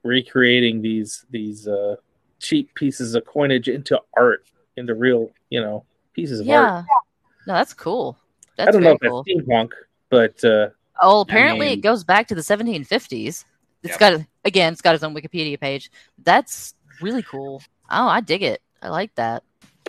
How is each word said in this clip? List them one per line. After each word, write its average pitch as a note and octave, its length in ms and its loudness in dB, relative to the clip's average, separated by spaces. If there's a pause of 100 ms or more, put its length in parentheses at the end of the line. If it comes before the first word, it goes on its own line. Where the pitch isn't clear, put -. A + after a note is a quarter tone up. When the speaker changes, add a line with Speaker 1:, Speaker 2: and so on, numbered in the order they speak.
Speaker 1:
recreating A#2+ 760 0
these, A2 480 -6
these, G#2+ 360 -12
uh, G#2 300 -4 (420)
cheap C#3+ 360 -4
pieces B2+ 400 -6
of A2+ 100 -2
coinage C3+ 440 -2
into C3+ 320 -2 (160)
art, A#2 280 2 (320)
into A#2+ 180 -8
real, A#2 360 0 (200)
you B2 100 -4
know, G#2+ 240 -8 (280)
pieces C#3+ 280 -8
of G#2 60 -6
Speaker 2:
Yeah. D4 140 4 (160)
Speaker 1:
art. F3 80 -10 (640)
Speaker 2:
No, F#3+ 60 -4
that's - 200 0
cool. D#3+ 420 -6 (420)
Speaker 1:
I - 80 -2
Speaker 2:
That's G#3 100 6
Speaker 1:
don't F#3 60 4
know E3+ 60 8
Speaker 2:
very D3+ 60 10
Speaker 1:
if - 60 -4
that's A#2+ 100 0
Speaker 2:
cool. B2 140 -6 (320)
Speaker 1:
steampunk, A2+ 140 0 (400)
but, A#2 340 2
uh, G#2+ 240 4 (340)
Speaker 2:
Oh, F#3+ 160 8
Speaker 3:
I G3+ 40 2
Speaker 2:
apparently A3+ 440 2
Speaker 3:
mean C4+ 120 -2
Speaker 2:
it - 40 -12
goes A3 220 0
back G3 240 2
to G#3+ 60 -6
the E3 80 -6
seventeen G#3 420 -2
fifties. C3 600 -6 (380)
It's E3+ 100 -12
Speaker 3:
Yep. - 80 -10
Speaker 2:
got, F3 260 4 (200)
again, F3 260 2
it's E3 80 -14
got E3 140 4
its D#3 100 -4
own D#3 100 -6
Wikipedia D3+ 460 -8
page. C#3 300 -8 (320)
That's - 520 0 (280)
really A3 200 -6
cool. C#3 400 -14 (280)
Oh, B3 180 0
I G3+ 140 0
dig F#3 200 -4
it. C3 200 -4 (200)
I - 60 -12
like - 280 -8
that. A#2 260 -6 (460)